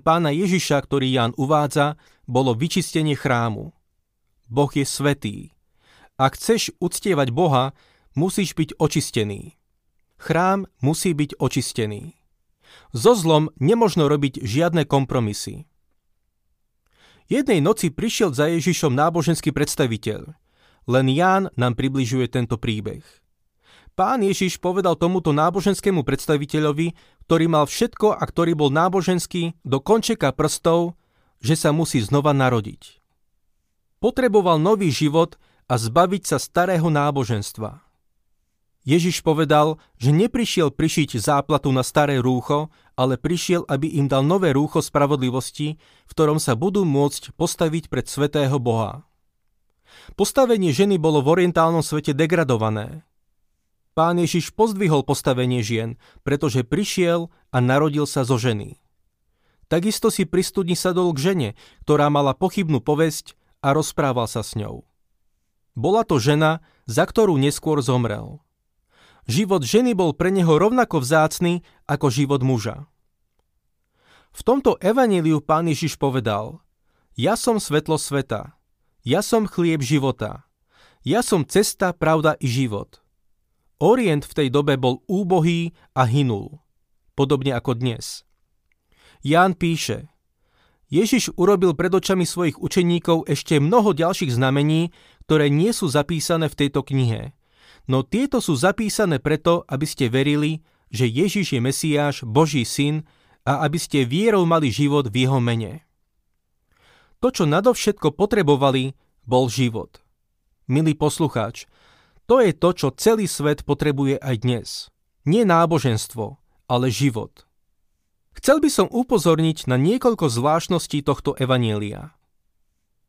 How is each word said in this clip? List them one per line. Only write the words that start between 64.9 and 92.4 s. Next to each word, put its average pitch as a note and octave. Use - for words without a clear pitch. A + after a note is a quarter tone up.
Bola F#3
to D#3
žena, D#3
za C3
ktorú F#3+
neskôr D3
zomrel. A#2
Život F#3
ženy A3+
bol F3+
pre F3+
neho E3
rovnako A3
vzácny D#3+
ako D3
život C3+
muža. B2+
V -
tomto B3+
evanjeliu F#3
Pán D#3+
Ježiš D3
povedal: A#2+
„Ja F3+
som A3+
svetlo D#3
sveta. C3+
Ja E3
som A3
chlieb E3
života. C3
Ja G3+
som E3
cesta, F#3+
pravda D#3
i C3
život.“ A#2
Orient F3+
v -
tej C3+
dobe C#3+
bol C3
úbohý E3+
a C3+
hynul, A#2
podobne C3+
ako A#2+
dnes. -
Ján F3
píše, D3+
Ježiš G#3
urobil F#3
pred E3+
očami F#3
svojich E3+